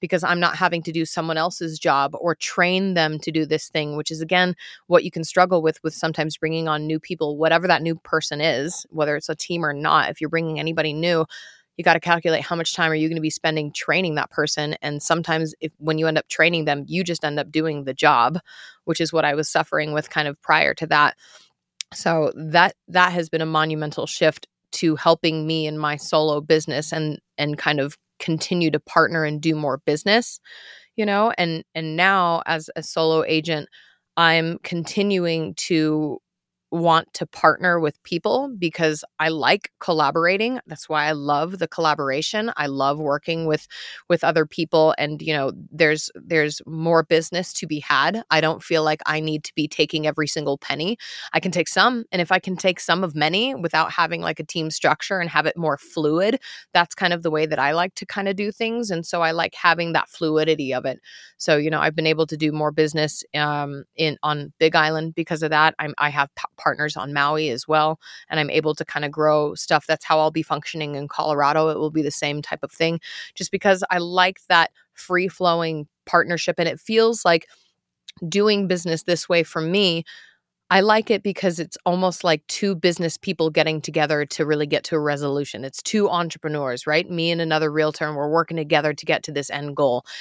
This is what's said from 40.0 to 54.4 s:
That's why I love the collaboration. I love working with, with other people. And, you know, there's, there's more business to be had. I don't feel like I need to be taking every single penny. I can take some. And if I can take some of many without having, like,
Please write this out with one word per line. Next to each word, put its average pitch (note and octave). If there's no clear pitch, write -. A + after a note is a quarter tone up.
That's D#3+
why D3+
I D#3
love D3
the E3+
collaboration. D#3
I D3
love C#3
working D#3
with, D#3
with E3+
other D#3
people. D#3+
And, D3
you D#3
know, C3+
there's, D#3
there's D3+
more E3
business E3
to -
be D3+
had. D#3
I D#3
don't D#3
feel D#3+
like D#3
I D#3
need D#3
to -
be D3+
taking D3+
every D3+
single C#3+
penny. D#3+
I E3
can F#3
take E3+
some. A3+
And F3+
if E3
I F#3
can F#3
take F#3
some F#3
of D#3
many F#3
without D#3+
having, E3
like, E3